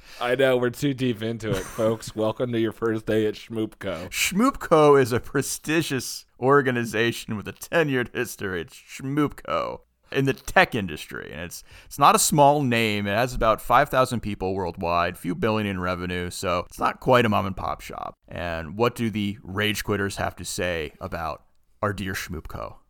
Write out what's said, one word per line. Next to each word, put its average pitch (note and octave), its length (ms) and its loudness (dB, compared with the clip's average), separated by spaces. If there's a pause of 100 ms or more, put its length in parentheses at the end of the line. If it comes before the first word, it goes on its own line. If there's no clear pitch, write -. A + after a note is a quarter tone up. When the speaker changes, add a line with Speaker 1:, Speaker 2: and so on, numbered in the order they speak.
(200)
Speaker 1:
I A#2+ 160 0
know. C3 220 4
We're B2 140 0
too C#3 240 -2
deep A#2+ 260 -2
into A2+ 300 -4
it, F#2+ 120 0
folks. A2+ 520 -2
<laughs> - 0 -
Welcome A2 380 -2
to A2+ 60 0
your A2+ 120 2
first A2 340 -4
day A2 220 2
at G2+ 80 -2
Schmoop A2 420 -6
Co. F2+ 320 -6
Speaker 2:
Schmoop - 500 0
Co D3+ 360 8
is B2 160 6
a A#2 80 2
prestigious - 1040 -4 (140)
organization A#2+ 960 2
with F#2+ 100 -10
a G2 60 -10
tenured C#3 600 0
history. F#2+ 460 -4
It's - 140 -12
Schmoop - 680 -4
Co B1 360 -4 (300)
in C3+ 140 0
the C3+ 80 2
tech - 400 2
industry, D2+ 580 -8
and D2 100 -12
it's, - 220 -12 (220)
it's - 140 -10
not E3+ 160 8
a G3+ 40 6
small D3 440 6
name. A2+ 420 2
It G2+ 100 0
has B2 200 0
about A2 260 2
five C3+ 280 4
thousand B2+ 320 2
people F#2+ 340 -4
worldwide, F2 600 0
few F2 200 -6
billion G#2+ 320 0
in F#2+ 120 -4
revenue, F2+ 520 -4
so F2+ 360 -2
it's - 120 -14
not - 200 -2
quite B2 260 4
a A2 40 2
mom G2 160 2
and G2 100 -6
pop - 260 -6
shop. - 340 -12 (120)
And E2 500 -8
what A#2 180 2
do A2+ 160 -2
the G2+ 320 -2
rage G2+ 400 -2
quitters G2 320 -2
have F2+ 220 -4
to F#2 60 -12
say E2+ 560 -4
about E2 440 -8 (400)
our G#2 100 0
dear F#2 200 -6
Schmoop - 340 -8
Co? - 300 -12 (120)